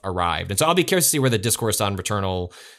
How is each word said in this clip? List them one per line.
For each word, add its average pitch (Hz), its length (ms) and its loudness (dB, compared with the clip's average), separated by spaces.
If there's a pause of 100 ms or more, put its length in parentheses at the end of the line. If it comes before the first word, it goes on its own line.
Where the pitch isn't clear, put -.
arrived? 87 480 -2
And 98 80 -2
so 156 80 2
I'll 170 80 4
be 180 80 4
curious 180 240 2
to - 40 2
see 156 100 0
where 131 100 4
the 113 80 2
discourse 110 420 0
on 101 160 0
Returnal 92 560 -2 (260)